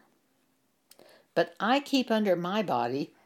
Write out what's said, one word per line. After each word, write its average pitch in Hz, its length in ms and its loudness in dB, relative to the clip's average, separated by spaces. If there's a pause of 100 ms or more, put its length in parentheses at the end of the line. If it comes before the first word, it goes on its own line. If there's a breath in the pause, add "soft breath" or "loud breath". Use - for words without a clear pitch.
(1300 soft breath)
But 170 260 0
I 247 200 2
keep 269 300 -2
under 214 240 2
my 180 280 -2
body 131 520 -2 (120)